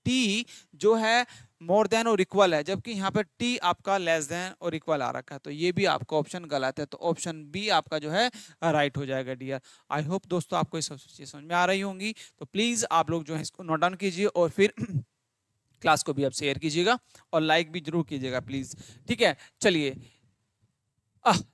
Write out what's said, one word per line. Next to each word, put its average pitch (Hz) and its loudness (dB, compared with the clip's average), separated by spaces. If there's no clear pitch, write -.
टी 240 2
जो 202 4
है 226 4
more 190 4
than 226 2
or 226 4
equal 185 4
है, 151 2
जबकि 196 -6
यहाँ 190 -2
पर 214 0
टी 240 -2
आपका 196 0
less 165 0
than 180 -6
or 170 -4
equal 156 -2
आ 123 -2
रखा 131 -10
है, 139 -14
तो 147 -14
ये 160 -2
भी 190 0
आपका 147 0
ऑप्शन 165 -4
गलत 135 -2
है। 147 -6
तो - -16
ऑप्शन 160 -4
बी 202 -6
आपका 156 0
जो 151 -6
है 220 2
राइट 147 2
हो 139 -6
जाएगा 131 -4
डियर। 131 -8
I 147 -2
hope 185 -6
दोस्तों 175 -2
आपको 160 -4
ये 156 -4
सब 147 -10
चीज़ें - -20
समझ 143 -18
में 165 -6
आ 180 6
रही 190 2
होंगी, 196 -6
तो 156 -12
प्लीज 226 0
आप 160 2
लोग 165 -2
जो 156 -8
है 156 -4
इसको - -12
नोट 160 0
डाउन 180 2
कीजिए 190 -2
और 175 2
फिर 196 4
<clears throat> 202 -6
क्लास 156 4
को 156 -4
भी 139 0
आप 131 0
शेयर 143 -4
कीजिएगा 175 0
और 165 2
लाइक 156 2
भी 175 -6
जरूर 160 -2
कीजिएगा 127 -4
प्लीज, 131 -8
ठीक 240 2
है। 175 4
चलिए, 151 2
आह, 196 6